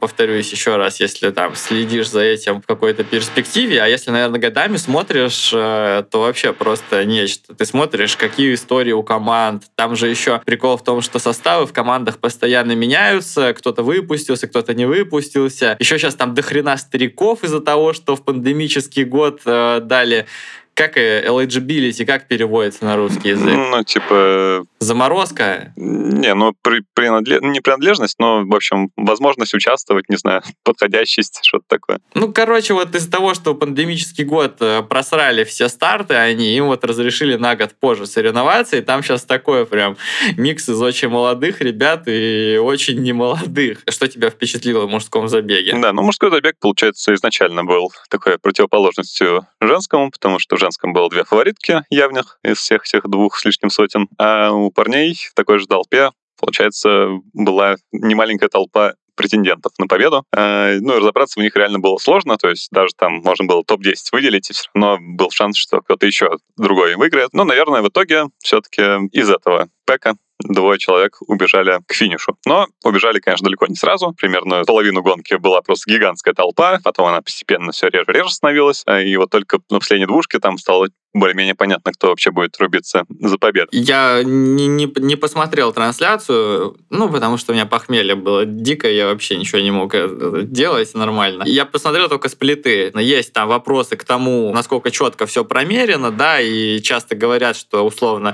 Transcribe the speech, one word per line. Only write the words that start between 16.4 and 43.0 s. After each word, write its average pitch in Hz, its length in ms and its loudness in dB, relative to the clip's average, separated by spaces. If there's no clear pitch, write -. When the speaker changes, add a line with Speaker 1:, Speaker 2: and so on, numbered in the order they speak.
Speaker 1:
стариков 135 640 -2
из-за 156 180 -2
того, 151 320 2
что 143 220 -4
в 139 100 -8
пандемический 139 800 -2
год, 143 420 -2
э, 120 380 2
дали. 117 420 2
Как, 156 220 -2
э, 120 320 2
eligibility, 127 760 -2
как 135 240 -4
переводится 110 560 -2
на 107 100 0
русский 104 340 -2
язык? 101 240 2
Speaker 2:
Ну, 127 300 0
типа 95 800 2
Speaker 1:
Заморозка? 123 960 -2
Speaker 2:
Не, 127 580 0
ну, 107 200 2
при-, 117 180 2
принадле-, 120 460 2
не 139 180 2
принадлежность, 139 600 2
но, 113 260 4
в 101 100 2
общем, 98 400 0
возможность 113 580 0
участвовать, 104 560 0
не 104 60 0
знаю, 95 260 0
<laughs> - 100 -20
подходящесть, 110 800 0
что-то - 240 0
такое. - 320 -2
Speaker 1:
Ну, 214 180 0
короче, 226 400 0
вот 175 220 -2
из-за 170 160 -4
того, 190 220 0
что 170 200 -2
пандемический 151 720 -4
год, 143 380 -2
э, 110 200 2
просрали 135 600 0
все 120 260 -2
старты, 175 460 -2
они, 117 400 2
им 143 120 2
вот 127 180 -2
разрешили 120 500 0
на 120 200 0
год 104 240 -4
позже 110 280 0
соревноваться, 131 720 0
и 117 40 -2
там 131 220 -2
щас 127 200 -2
такое 127 420 0
прям 101 320 -2
микс 143 320 -2
из 113 120 -2
очень 123 280 -2
молодых 123 520 -2
ребят 139 460 -2
и 110 560 0
очень 135 400 -2